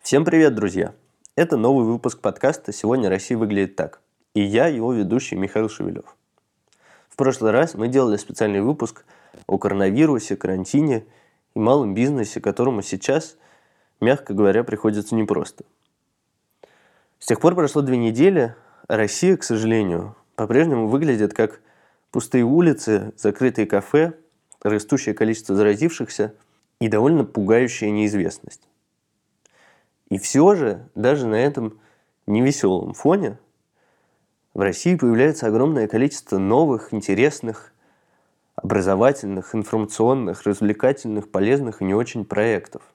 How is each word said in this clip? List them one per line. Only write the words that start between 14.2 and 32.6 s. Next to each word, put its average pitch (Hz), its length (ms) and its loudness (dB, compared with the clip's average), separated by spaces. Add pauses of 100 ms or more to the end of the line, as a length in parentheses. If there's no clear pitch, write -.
говоря, 101 320 4
приходится 107 500 -2
непросто. 107 500 -4 (1500)
С - 80 -16
тех 117 120 0
пор 175 160 4
прошло 151 280 0
две 127 160 0
недели, 120 560 2 (320)
а - 100 0
Россия, 156 400 2
к - 60 -8
сожалению, 110 720 -2 (200)
по-прежнему 117 520 0
выглядит 117 460 0
как - 260 -2 (520)
пустые - 320 0
улицы, 117 720 2
закрытые 113 480 0
кафе, 151 480 0 (480)
растущее 107 520 -2
количество 110 400 -2
заразившихся 107 760 0 (480)
и 113 80 0
довольно 120 380 2
пугающая 113 640 0
неизвестность. 104 720 -4 (1500)
И 98 60 -2
всё 156 380 4
же, 135 400 -4
даже 123 320 0
на 107 80 0
этом 120 440 -2 (480)
невесёлом 104 680 0